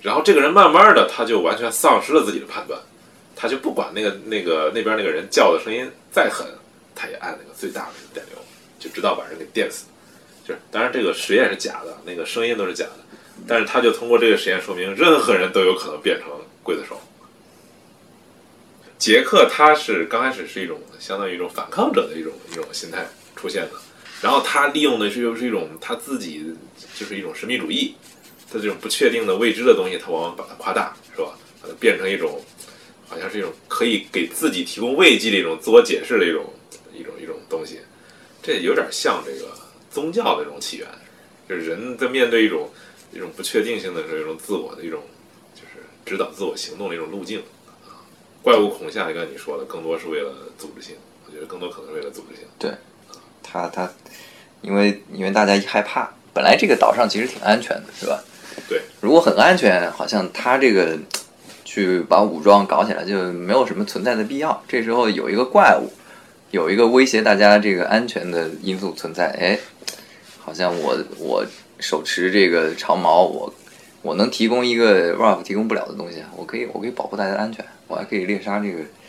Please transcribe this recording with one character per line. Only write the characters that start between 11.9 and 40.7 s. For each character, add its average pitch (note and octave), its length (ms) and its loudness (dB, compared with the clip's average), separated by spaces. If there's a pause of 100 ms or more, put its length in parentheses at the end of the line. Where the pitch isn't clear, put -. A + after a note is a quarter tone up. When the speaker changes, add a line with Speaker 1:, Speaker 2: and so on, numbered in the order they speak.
Speaker 1:
那 F2+ 100 -12
个 E2+ 100 -8
声 A#2 220 -4
音 A#2 100 -2
都 G#2 80 -2
是 F2+ 80 -4
假 D#2+ 140 -6
的， - 60 -16 (540)
但 A#2 140 2
是 G#2 60 0
他 B2+ 140 2
就 A#2 120 6
通 A#2 160 -6
过 A#2+ 100 6
这 A#2 120 6
个 G2 80 6
实 - 100 -2
验 F#2 120 0
说 G2+ 140 -8
明， F#2 200 -6
任 D3+ 260 6
何 A2+ 140 2
人 F#2 180 0
都 G2+ 80 2
有 F#2 140 6
可 - 160 -6
能 D2+ 100 -10
变 - 180 0
成 - 100 -14 (360)
刽 F2+ 100 -2
子 - 140 -8
手。 - 100 -14 (2000)
杰 A#2+ 240 4
克 E3 280 6
他 D3+ 240 6
是 F#2+ 320 -2
刚 A#2 160 -2
开 C3 100 -2
始 F2 140 -10
是 - 160 -10
一 F2+ 40 -6
种 D#2 140 -10 (180)
相 G2 200 -8
当 G2 120 -4
于 F2+ 40 -6
一 F2 40 -8
种 F2 100 -6
反 - 220 -8
抗 C4+ 220 0
者 - 160 2
的 D#2 80 -12
一 D#2+ 60 -8
种， D#2 100 -8 (180)
一 E2 40 -14
种 E2 180 -8
心 - 180 -12
态 - 160 -10 (300)
出 - 120 -10
现 F#2 160 -4
的， - 80 -12 (500)
然 G#2+ 100 2
后 C#3+ 80 4
他 C#3+ 280 2
利 D3+ 120 -2
用 C3 180 2
的 G#2 120 0
是， A#2+ 120 -4
又 A2+ 140 -2
是 B2 100 -4
一 A#2+ 40 -2
种 F#2 180 -4 (120)
他 - 140 -8
自 C3 240 -10
己， E2 360 -12 (400)
就 G#2 120 -10
是 G2 100 -10
一 G2 60 -10
种 - 120 -12
神 - 120 -12
秘 B2 100 -4
主 D#3 140 -6
义， - 240 -4 (580)
他 A2+ 60 -6
这 G#2 80 -6
种 F#2+ 140 -4
不 G#2+ 80 -10
确 B2 220 2
定 A2+ 160 -2
的 F#2+ 100 0
未 A2 160 0
知 A2+ 120 -6
的 A#2+ 100 8
东 F#2 140 0
西， F2+ 80 -6
他 - 140 -10
往 E2 120 -4
往 E2+ 140 -8
把 - 120 -12
它 - 80 -20
夸 F#2+ 160 -6
大， - 220 -2 (200)
是 E2 80 -6
吧？ D2+ 80 -6 (320)
把 - 60 -16
它 - 100 -16
变 G#2+ 180 4
成 F#2 140 -4
一 G2 60 -2
种， E2 260 -6 (680)
好 - 100 -12
像 F#2 120 -8
是 G#2 80 -6
一 - 20 -4
种 F2+ 100 -6 (180)
可 - 160 -2
以 A2 280 0
给 - 160 -2
自 D3+ 220 -2
己 F#2 140 -6
提 - 160 -10
供 B2 160 -2
慰 D#3 200 8
藉 G#2+ 140 -2
的 G2 80 2
一 F2+ 40 0
种 E2 180 -4
自 - 100 -4
我 A#2 100 10
解 F2 240 0
释 A#2+ 140 0
的 F2+ 80 4
一 E2+ 60 0
种， D#2 120 -4 (480)
一 - 100 -18
种， - 200 -16
一 - 20 -16
种 D#3+ 120 -12 (120)
东 D#3+ 160 -8
西。 D#3 160 -16 (600)
这 D#3 180 -4
有 - 140 0
点 C#3+ 160 0
像 - 340 -2
这 - 80 -10
个 - 180 -12 (400)
宗 D#3+ 220 -6
教 G3+ 240 0
的 D3+ 80 -6
这 D3 60 -12
种 - 100 -16
起 - 160 -10